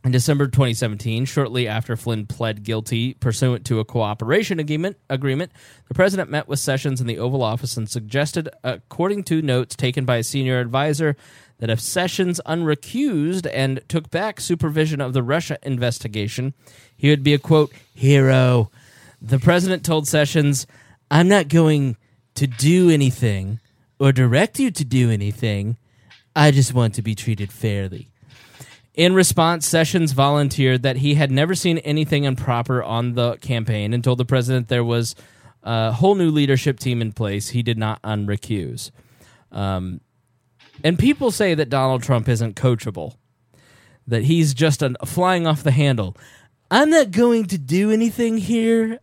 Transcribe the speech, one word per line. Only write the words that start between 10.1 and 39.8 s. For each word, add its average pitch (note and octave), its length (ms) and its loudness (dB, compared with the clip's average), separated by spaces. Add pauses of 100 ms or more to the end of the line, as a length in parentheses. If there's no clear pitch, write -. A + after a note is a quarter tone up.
a A2+ 60 -2
senior B2+ 360 -2
advisor, C#3+ 560 0 (440)
that A2+ 100 -4
if A2 100 0
Sessions F3+ 680 -2
unrecused E3+ 1000 -2
and C3+ 400 -2
took D#3+ 220 -4
back G3+ 320 -6
supervision D#3 580 -2
of B2+ 140 -4
the C3 100 0
Russia D3 400 -2
investigation, B2 880 -4 (440)
he C#3 120 2
would C#3+ 140 4
be D3 100 4
a, C#3+ 60 2
quote, D3+ 320 2 (220)
"hero." C3 760 4 (500)
The B2 180 0
president F3+ 460 2
told D#3 200 0
Sessions, C#3+ 640 0 (420)
"I'm E3+ 200 4
not F#3+ 180 4
going D3 480 2 (400)
to C#3 100 0
do D#3 440 4
anything A2 720 0 (380)
or C3+ 120 4
direct C3 480 2
you C4 100 2
to D#3+ 140 -6
do B2 260 2
anything. G#2 680 -2 (580)
I D3+ 160 6
just C3+ 220 4
want A#2 220 0
to A2+ 60 -4
be G#2+ 140 -4
treated G#2 380 -6
fairly." G2+ 560 -6 (840)
In F3+ 200 4
response, E3+ 500 2
Sessions E3 460 2
volunteered C#3 720 2
that C3 140 0
he C#3+ 180 2
had D3 160 2
never D#3+ 240 2
seen E3 240 0
anything D3 460 -2
improper B2 580 -2
on A#2 300 -4
the A#2+ 240 -2
campaign A2 540 -4
and A#2+ 120 -2
told B2+ 160 0
the B2 60 0
president B2+ 420 0
there B2 160 0
was A#2 320 -2 (480)
a A2+ 280 -2
whole F3+ 220 2
new F3+ 160 2
leadership C#3 500 0
team A#2+ 220 -2
in A2 100 -4
place. G2+ 380 -6
He A#2+ 140 -4
did A2+ 160 -2
not A2 240 -4
unrecuse. G2+ 880 -6 (600)
Um, F#2 480 -6 (840)